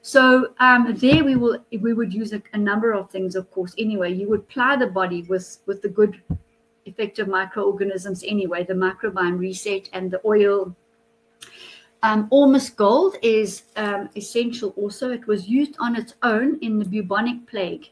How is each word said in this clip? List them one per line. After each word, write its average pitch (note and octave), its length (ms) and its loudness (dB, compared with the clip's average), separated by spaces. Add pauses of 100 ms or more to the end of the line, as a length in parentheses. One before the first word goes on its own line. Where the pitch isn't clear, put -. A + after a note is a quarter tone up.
So, C4 580 6
um, B3 340 4
there C#4+ 300 6
we C4+ 100 2
will, A#3+ 220 2 (120)
we A3+ 220 -2
would G#3+ 220 -2
use G#3+ 180 -6
a, G#3 100 -8 (120)
a G#3 40 -4
number G#3+ 360 0
of F#3+ 160 -4
things, F#3+ 260 -6
of F#3 160 -6
course. F3+ 260 -6
Anyway, G3+ 360 -2
you G3+ 160 -4
would G3+ 180 -2
ply C4 300 0
the B3 100 0
body F3+ 360 -2
with, F#3 420 -6
with G3 160 -6
the G#3 80 -6
good G#3 320 2 (640)
effective G#3 420 -6
microorganisms F#3+ 960 -4
anyway, F#3 380 -4
the F#3 100 -6
microbiome F#3 640 -2
reset F#3+ 540 -6
and F#3 180 -6
the F#3 140 -6
oil. G3+ 500 2 (1300)
Um, G#3+ 280 0
Ormus C4+ 380 6
Gold C4+ 520 2
is, A3 420 0 (120)
um, G3+ 400 -4
essential A#3 640 -4
also. G#3 340 -6
It A#3+ 160 -8
was G3+ 220 -2
used C#4+ 280 0
on A#3 200 -2
its A#3 160 -8 (100)
own B3 380 0
in G#3+ 180 -2
the G3+ 60 -2
bubonic G#3+ 600 -4
plague F3 460 -8